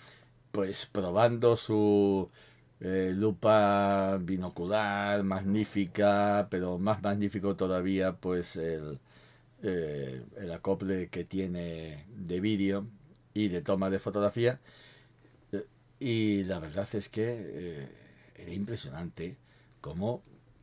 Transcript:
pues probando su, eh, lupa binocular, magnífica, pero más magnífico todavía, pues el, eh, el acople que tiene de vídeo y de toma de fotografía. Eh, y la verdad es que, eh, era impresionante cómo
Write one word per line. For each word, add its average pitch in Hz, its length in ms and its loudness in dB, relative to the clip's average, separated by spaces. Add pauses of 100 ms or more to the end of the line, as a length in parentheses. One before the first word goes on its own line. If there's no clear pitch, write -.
(520)
pues 98 340 -2
probando 113 720 4
su, 101 720 4 (500)
eh, 92 360 0
lupa 101 1000 4
binocular, 98 1080 0
magnífica, 101 1300 2
pero 90 260 -2
más 98 240 0
magnífico 101 540 0
todavía, 92 580 0
pues 87 440 -4
el, 78 420 -4 (640)
eh, 73 600 -4 (140)
el 92 140 -8
acople 92 580 -2
que 87 140 -6
tiene 85 840 -6 (100)
de 90 240 -4
vídeo 98 460 0 (480)
y 107 140 0
de 87 160 -2
toma 95 260 0
de 95 80 0
fotografía. 104 600 0 (920)
Eh, 101 140 -6 (340)
y 107 440 2
la 92 160 -2
verdad 80 340 -6
es 104 160 -4
que, 110 160 -4
eh, 87 640 -8 (460)
era 85 180 -12
impresionante 98 840 -8 (460)
cómo 92 400 -6 (420)